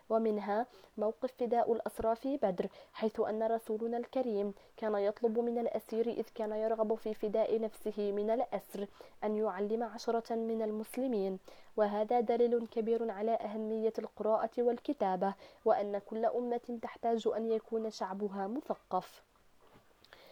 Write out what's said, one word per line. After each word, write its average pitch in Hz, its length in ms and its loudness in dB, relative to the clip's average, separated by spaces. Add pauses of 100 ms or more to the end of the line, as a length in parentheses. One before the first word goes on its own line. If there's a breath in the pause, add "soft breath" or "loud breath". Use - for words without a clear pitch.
ومنها 214 560 2 (320 loud breath)
موقف 220 420 -2
فداء 233 340 4
الأسرى 220 420 0
في 269 220 -2
بدر، 196 300 2 (260 loud breath)
حيث - 260 -2
أن 214 240 0
رسولنا 226 540 0
الكريم 226 560 -2 (240 loud breath)
كان 214 180 0
يطلب 214 440 2
من 240 180 0
الأسير 226 500 0
إذ 226 160 -2 (120)
كان 214 160 -4
يرغب 220 440 0
في 220 180 -4
فداء 220 480 2
نفسه 208 500 -2
من 208 180 0
الأسر 202 580 -2 (360 loud breath)
أن 214 120 0
يعلم 208 480 0
عشرة 226 520 -2
من 226 260 -2
المسلمين، 214 800 -2 (380 loud breath)
وهذا 214 420 4
دليل 233 480 4
كبير 226 440 0
على 208 200 0
أهمية 220 680 0
القراءة 220 580 0
والكتابة، 202 760 2 (320 loud breath)
وأن 202 320 2
كل 220 280 -4
أمة 240 560 -2
تحتاج 233 540 0
أن 226 160 0
يكون 220 380 -2
شعبها 196 580 -4
مثقف. - 760 -4 (1080 loud breath)